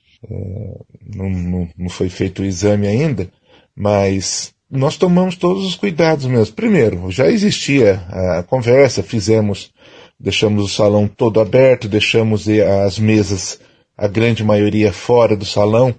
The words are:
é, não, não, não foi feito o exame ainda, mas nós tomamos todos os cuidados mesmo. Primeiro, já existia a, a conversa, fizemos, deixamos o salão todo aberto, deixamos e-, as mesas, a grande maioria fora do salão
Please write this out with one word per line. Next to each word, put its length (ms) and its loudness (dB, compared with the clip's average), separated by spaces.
é, 540 -12
não, 160 -8
não, 480 -4
não 120 -8
foi 200 -4
feito 340 -4
o 20 -2
exame 420 0
ainda, 420 -2
mas 800 -2
nós 260 -2
tomamos 380 2
todos 320 -2
os 80 -6
cuidados 520 -2
mesmo. 280 0
Primeiro, 560 0
já 180 2
existia 800 2
a, 300 -2
a 60 -6
conversa, 580 2
fizemos, 680 -2
deixamos 460 0
o 40 -6
salão 380 2
todo 340 0
aberto, 480 2
deixamos 600 0
e-, 140 4
as 360 0
mesas, 640 0
a 120 -2
grande 340 0
maioria 500 2
fora 440 2
do 80 -8
salão 540 0